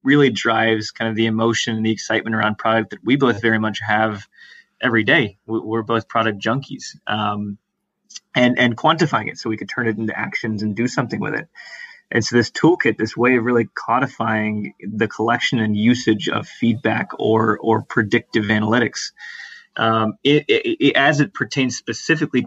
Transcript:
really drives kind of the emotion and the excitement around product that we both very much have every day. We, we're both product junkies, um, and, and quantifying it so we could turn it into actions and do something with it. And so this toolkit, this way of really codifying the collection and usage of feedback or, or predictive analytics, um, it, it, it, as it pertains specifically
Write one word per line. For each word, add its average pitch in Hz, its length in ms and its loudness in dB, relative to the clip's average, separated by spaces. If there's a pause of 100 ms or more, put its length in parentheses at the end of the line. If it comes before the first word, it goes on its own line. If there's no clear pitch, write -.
really 139 240 6
drives 110 600 0
kind 113 180 -4
of 110 80 -2
the 113 100 2
emotion 113 500 0
and 110 80 -2
the 110 60 2
excitement 110 460 -2
around 107 220 0
product 113 320 0
that - 120 -14
we 123 140 2
both 123 240 2
very 110 180 2
much 107 220 -2
have 107 480 -2 (540)
every 117 200 2
day. 127 440 0
We, 110 120 -4
we're 110 240 -4
both 113 240 0
product 110 320 -2
junkies, 131 560 -6 (120)
um, 104 520 -4 (760)
and, 123 240 2
and 120 180 2
quantifying 151 540 2
it - 80 -16
so - 100 -8
we 110 80 -2
could 104 140 -12
turn 120 180 -2
it 110 80 -2
into 110 200 -4
actions 107 460 -6
and 107 140 -2
do 117 100 0
something 117 340 -2
with 101 140 -4
it. 110 140 -6 (600)
And 117 120 2
so 120 140 -2
this 117 140 4
toolkit, 156 480 2
this - 180 -4
way 123 200 4
of 113 80 0
really 117 300 2
codifying 110 1080 -2
the 104 280 -2
collection 117 500 -2
and 107 160 0
usage 107 540 2
of - 180 -4
feedback 113 720 -2
or, 110 400 2
or 110 240 0
predictive 110 640 -2
analytics, 107 680 0 (640)
um, 113 460 0
it, 147 260 4
it, 113 300 2
it, 139 180 2
as 139 240 4
it 117 120 0
pertains 123 460 -4
specifically 135 680 -2